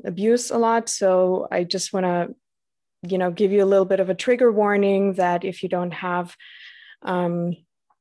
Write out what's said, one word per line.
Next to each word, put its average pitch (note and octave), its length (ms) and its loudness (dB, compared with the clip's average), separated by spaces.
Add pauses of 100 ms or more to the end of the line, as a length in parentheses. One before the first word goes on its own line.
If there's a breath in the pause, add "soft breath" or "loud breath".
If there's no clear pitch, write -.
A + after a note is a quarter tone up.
abuse G#3+ 480 0
a - 60 -2
lot. A3+ 320 0
So F#3 600 2
I F3+ 140 -2
just F3+ 300 -6
wanna, F3+ 340 0 (800)
you F#3 100 -2
know, F3+ 140 0
give F#3+ 220 2
you G3+ 100 4
a G3 80 4
little G3 140 4
bit F#3+ 160 0
of F#3 80 -2
a F#3 60 0
trigger B3 360 2
warning G3+ 600 2
that F3 320 0
if F#3 180 -8
you F#3 60 -4
don't F3+ 240 -4
have, F3 420 -6 (680 loud breath)
um, F3 520 -2 (460)